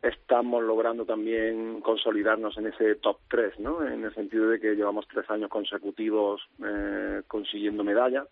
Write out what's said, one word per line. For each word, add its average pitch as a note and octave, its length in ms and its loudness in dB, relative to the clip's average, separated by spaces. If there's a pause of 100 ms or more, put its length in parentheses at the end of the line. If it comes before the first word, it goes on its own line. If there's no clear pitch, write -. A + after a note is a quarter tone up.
estamos A#2+ 600 2
logrando A2+ 440 2
también A2+ 720 -2
consolidarnos A2 760 0
en A2 80 -4
ese G#2+ 300 2
top - 220 0 (100)
tres, A2+ 300 0
¿no? D3 280 -4
En A#2 180 -6
el G#2+ 100 -6
sentido A2 340 0
de A2+ 120 2
que G#2+ 140 2
llevamos G#2 340 0
tres - 220 -6
años G#2+ 180 -2
consecutivos, G2+ 920 0 (200)
eh, G2+ 640 -4
consiguiendo G#2 580 -4
medalla B2 480 2